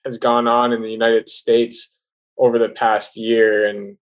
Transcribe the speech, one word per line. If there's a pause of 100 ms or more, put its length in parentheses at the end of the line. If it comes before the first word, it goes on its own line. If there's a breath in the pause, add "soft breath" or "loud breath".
has
gone
on
in
the
United
States (420)
over
the
past
year
and